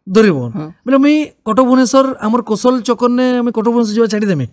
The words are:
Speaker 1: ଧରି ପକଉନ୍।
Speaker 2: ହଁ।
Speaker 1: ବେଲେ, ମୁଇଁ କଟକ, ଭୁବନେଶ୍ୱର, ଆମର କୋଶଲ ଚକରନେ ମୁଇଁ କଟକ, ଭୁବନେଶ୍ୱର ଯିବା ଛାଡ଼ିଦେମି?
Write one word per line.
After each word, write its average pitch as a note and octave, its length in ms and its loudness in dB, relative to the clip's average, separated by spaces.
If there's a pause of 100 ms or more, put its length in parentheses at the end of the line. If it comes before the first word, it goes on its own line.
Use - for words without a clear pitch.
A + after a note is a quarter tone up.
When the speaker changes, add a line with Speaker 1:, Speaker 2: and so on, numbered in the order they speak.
Speaker 1:
ଧରି G3+ 220 4
ପକଉନ୍। B2 220 -4
Speaker 2:
ହଁ। D3+ 160 -8 (180)
Speaker 1:
ବେଲେ, C4 100 2
ମୁଇଁ D4 300 2 (200)
କଟକ, A3 180 0
ଭୁବନେଶ୍ୱର, C4 560 2
ଆମର A3 200 0
କୋଶଲ B3 400 0
ଚକରନେ B3 600 0
ମୁଇଁ A#3+ 120 -2
କଟକ, A3 120 -2
ଭୁବନେଶ୍ୱର A#3 300 0
ଯିବା A3+ 120 2
ଛାଡ଼ିଦେମି? G3 460 -2